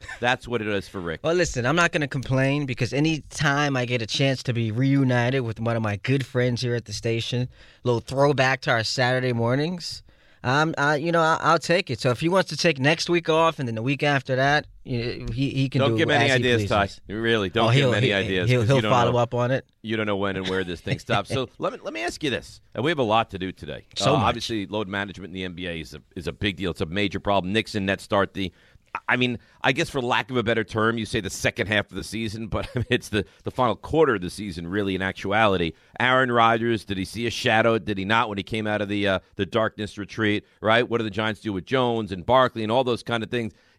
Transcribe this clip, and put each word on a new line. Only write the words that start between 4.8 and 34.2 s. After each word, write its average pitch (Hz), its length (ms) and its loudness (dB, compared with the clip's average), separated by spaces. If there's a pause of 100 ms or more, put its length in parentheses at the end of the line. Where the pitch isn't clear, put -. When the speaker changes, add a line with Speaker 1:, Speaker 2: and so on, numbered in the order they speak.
Speaker 2:
with 113 180 -6
one 117 160 -2
of 113 80 -2
my 101 140 -2
good 135 280 0
friends 123 360 0
here 120 120 -2
at 117 120 -4
the 107 80 -12
station, 117 540 -2 (360)
little 120 180 2
throwback 135 600 2
to 147 100 0
our 113 120 2
Saturday 127 500 0
mornings, 139 680 -2 (420)
um, 151 320 2
uh, 147 240 2
you 170 120 -2
know, 165 100 4
I, 160 180 4
I'll 160 200 4
take 170 320 0
it. 117 80 -4
So 131 100 2
if 120 100 0
he 160 80 0
wants 180 220 2
to 147 80 -8
take 160 220 2
next 156 320 2
week 170 180 0
off 160 300 2
and 131 80 -4
then 113 80 -6
the 110 80 -6
week 135 180 -2
after 139 360 0
that, 143 280 2 (180)
you 117 360 -4
know, 120 120 -8
he, 127 200 -2
he 135 180 0
can 135 120 2
Speaker 1:
Don't 135 100 4
Speaker 2:
do 113 80 2
Speaker 1:
give - 100 4
him 147 60 4
any 143 80 4
Speaker 2:
as 143 60 4
he 135 40 4
Speaker 1:
ideas, 123 340 4
Ty. 101 200 2
Speaker 2:
pleases. - 200 -18
Speaker 1:
Really, 107 440 0
don't 113 180 4
Speaker 2:
Oh, - 20 4
Speaker 1:
give 127 40 4
him 139 140 4
Speaker 2:
he'll, 113 40 2
Speaker 1:
any 104 140 2
Speaker 2:
he, 104 60 2
Speaker 1:
ideas, 95 360 2
Speaker 2:
he'll, 123 120 4
Speaker 1:
'cause 107 80 0
Speaker 2:
he'll 139 80 6
Speaker 1:
you 123 40 2
don't 107 100 0
Speaker 2:
follow 120 200 4
Speaker 1:
know. 120 80 2
Speaker 2:
up 120 160 0
on 120 160 0
it. 131 160 -4 (160)
Speaker 1:
You 110 140 -2
don't 107 100 0
know 101 100 0
when 98 200 -2
and 92 120 -4
where 95 140 0
this 87 180 -6
thing 90 160 -4
stops. 101 320 -2
So 131 240 -2
Speaker 2:
<laughs> - 60 -20
Speaker 1:
let 160 140 -4
me, - 100 -12
let 240 100 -8
me 320 80 -8
ask 349 220 -6
you 160 80 -2
this. - 280 -8 (140)
And 113 100 -4
we 151 60 0
have 170 80 -2
a 135 60 2
lot 110 260 2
to 95 80 -8
do 92 140 -6
today. 73 340 -12 (100)
Speaker 2:
So - 200 2
Speaker 1:
Uh, - 20 4
Speaker 2:
much. 107 120 2
Speaker 1:
obviously, 113 360 -4
load 104 220 -4
management 98 420 -6
in 87 60 -12
the 92 80 -6
N 90 100 -8
B 87 140 -8
A 82 120 -6
is 76 140 -12
a, 76 80 -16 (140)
is 85 100 -10
a 78 80 -4
big 98 220 -4
deal. 90 160 -4
It's - 100 -6
a 87 60 -2
major 95 320 -2
problem. 98 340 0
Knicks 110 220 -2
and 98 100 -2
Nets 95 180 -2
start 98 300 0
the, 92 180 -6 (560)
I 120 80 2
mean, 123 240 0 (220)
I 131 100 2
guess 151 180 -2
for 139 120 -4
lack 123 300 0
of 127 40 -2
a 120 80 2
better 110 220 0
term, 113 320 0
you 110 80 -4
say 113 160 -4
the 90 80 -6
second - 380 -2
half 104 240 0
of 92 40 -14
the 92 80 -8
season, 113 440 -8
but 101 240 -6
<laughs> - 40 -6
I 123 40 -2
mean, 110 100 -2
it's 123 200 0
the, 104 140 0 (200)
the 104 80 -10
final 120 240 0
quarter 147 400 2
of 92 60 -4